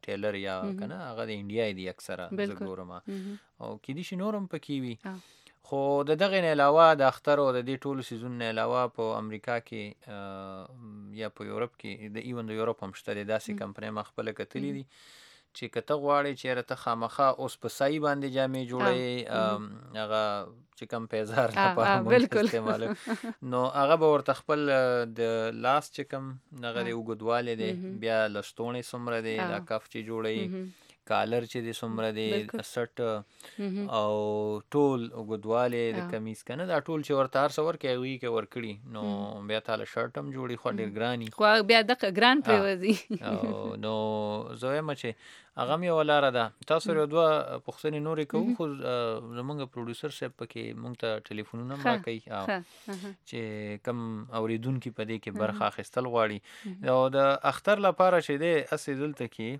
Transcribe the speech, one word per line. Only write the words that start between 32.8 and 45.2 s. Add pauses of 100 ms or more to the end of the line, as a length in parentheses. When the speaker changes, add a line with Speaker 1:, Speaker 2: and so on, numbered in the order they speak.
Speaker 2:
مهم.
Speaker 1:
او (600)
ټول (120)
اوږدوالی
د
Speaker 2:
آه.
Speaker 1:
کمیس،
که
نه،
دا
ټول
چې
ورته
هر
څه
ورکړي،
هغوی
کې
ورکړي. (200)
نو
Speaker 2:
مهم.
Speaker 1:
بیا
تا
له
شرټ
هم
جوړي،
خو
ډېر
Speaker 2:
مهم.
Speaker 1:
ګران
وي.
Speaker 2:
خو
بیا
دغه
ګران
پرې
Speaker 1:
آه.
Speaker 2:
وځي. (160)
<laughs>
Speaker 1:
او
نو (640)
زه
وایم
چې (440)